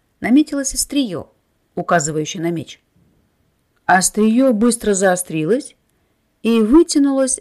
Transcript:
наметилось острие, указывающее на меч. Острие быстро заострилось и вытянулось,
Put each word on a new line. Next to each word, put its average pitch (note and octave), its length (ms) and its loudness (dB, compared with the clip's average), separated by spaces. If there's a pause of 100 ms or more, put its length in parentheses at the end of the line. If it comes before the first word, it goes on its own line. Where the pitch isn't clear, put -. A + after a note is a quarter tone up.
(200)
наметилось C#4 540 0
острие, B3 560 -6 (460)
указывающее D#3+ 680 -4
на E3+ 80 -4
меч. D#3+ 320 -10 (1040)
Острие A3 680 2
быстро A3 420 0
заострилось F3+ 840 -2 (680)
и A3+ 180 2
вытянулось, C4+ 800 2